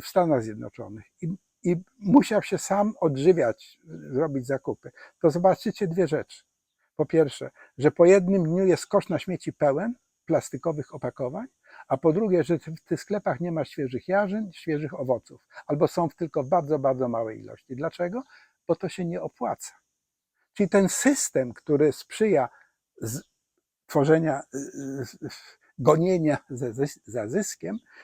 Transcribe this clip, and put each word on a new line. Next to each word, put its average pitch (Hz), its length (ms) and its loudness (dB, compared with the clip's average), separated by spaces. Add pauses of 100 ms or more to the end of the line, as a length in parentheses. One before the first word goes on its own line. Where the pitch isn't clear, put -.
w - 60 -16
Stanach 160 360 2
Zjednoczonych 110 600 -12 (160)
i, 170 60 -6 (360)
i 175 120 2 (240)
musiał 214 440 6
się 190 140 -2
sam 208 440 0
odżywiać, 143 760 2 (320)
zrobić 139 360 -2
zakupy, 131 440 -6 (280)
to 165 100 4
zobaczycie 185 580 0
dwie 170 200 0
rzeczy. 135 360 -6 (520)
Po 151 100 -2
pierwsze, 143 460 0 (260)
że 147 140 4
po 170 140 6
jednym 190 380 6
dniu 175 220 0
jest 175 220 2
kosz - 220 0
na 196 100 -2
śmieci 170 340 -8
pełen 156 420 0 (300)
plastikowych 151 680 -4
opakowań, 139 520 -8 (400)
a 170 100 0
po 160 160 2
drugie, 185 300 2
że 170 140 0
w 160 280 -14
tych - 160 -4
sklepach 185 380 -4
nie 170 120 -4
ma 160 140 -2
świeżych 127 420 -8
jarzyn, 202 460 -2
świeżych 151 460 -6
owoców, 127 480 -6 (200)
albo 151 200 2
są 170 220 -2
w - 60 -12
tylko 156 280 -6
w 135 60 -10
bardzo, 156 300 0
bardzo 131 280 0
małej 113 320 -4
ilości. 107 360 -16
Dlaczego? 175 480 -6 (440)
Bo 165 80 0
to 196 140 -6
się 180 160 -8
nie 170 160 -6
opłaca. - 500 -8 (840)
Czyli 202 160 0
ten 196 200 4
system, 139 640 0
który 147 380 2
sprzyja 160 580 0 (520)
z-, 117 220 -8 (600)
tworzenia, 156 560 2 (140)
y, - 20 -8 (680)
y, - 40 -10 (480)
gonienia 156 600 4 (120)
ze, 127 240 -8
ze, 135 120 -2 (200)
za 107 220 -6
zyskiem, 190 520 -6 (240)